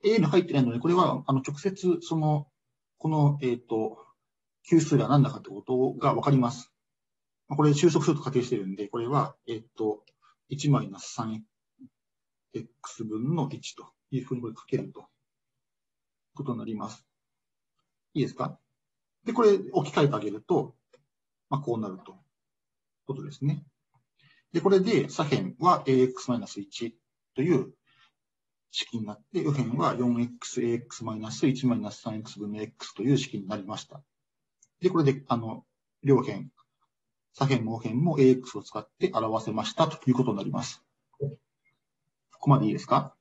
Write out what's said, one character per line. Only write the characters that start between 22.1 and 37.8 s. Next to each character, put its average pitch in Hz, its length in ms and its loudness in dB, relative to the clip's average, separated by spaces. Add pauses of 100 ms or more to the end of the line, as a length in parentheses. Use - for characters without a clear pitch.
い - 40 -20
う - 20 -20 (920)
こ 139 80 -8
と 147 80 -12
で 147 100 -12
す - 100 -10
ね。 147 220 -2 (880)
で、 170 80 0
こ 190 80 4
れ 196 100 8
で 190 300 2
左 - 140 -4
辺 98 360 -2
は 160 260 4
エ 135 60 2
ー 131 100 6
エ - 40 8
ッ 127 80 -2
ク - 80 -12
ス - 80 -10
マ 120 80 0
イ - 20 -4
ナ 101 80 -10
ス - 140 -12
一 - 360 -10 (380)
と 131 60 -2
い 165 140 4
う - 180 -2 (1000)
式 - 280 -8
に 107 60 -6
な 104 100 -10
っ - 20 -20
て、 - 220 -6
右 151 120 0
辺 127 260 -2
は - 180 0
四 120 260 0
エ 120 40 0
ッ 120 40 -8 (100)
ク - 80 -14
ス - 140 -6
エ 120 40 -2
ー 117 60 0
エ 117 40 0
ッ 120 120 -8
ク - 80 -18
ス - 80 -12
マ 110 140 -8
イ - 20 -10
ナ 110 100 -10
ス - 160 -4
一 127 200 0
マ 120 100 2
イ 104 40 -4
ナ 104 120 -8
ス - 100 -20
三 110 140 -8
エ 107 40 -8
ッ 110 40 -12
ク - 80 -16
ス 98 80 -18
分 104 140 -8
の 107 80 -8
X - 340 -14
と 98 80 -6
い 135 80 2
う 135 60 4
式 - 200 -6
に - 100 -10
な 101 100 -6
り 95 60 -10
ま 107 140 -10
し - 80 -14
た。 - 160 -20 (800)
で、 180 100 2
こ 180 100 0
れ 156 40 4
で、 135 240 2
あ 120 100 0
の、 113 280 -8 (380)
両 139 140 6
辺、 131 320 -4 (840)
左 135 100 0
辺 131 180 2
も 113 160 -4
右 113 100 -6